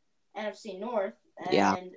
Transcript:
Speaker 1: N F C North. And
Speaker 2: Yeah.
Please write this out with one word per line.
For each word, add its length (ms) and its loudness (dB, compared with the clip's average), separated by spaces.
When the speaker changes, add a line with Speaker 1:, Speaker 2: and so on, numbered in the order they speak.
Speaker 1:
N 120 -6
F 100 -8
C 220 -12
North. 360 -2
And 160 -4
Speaker 2:
Yeah. 240 6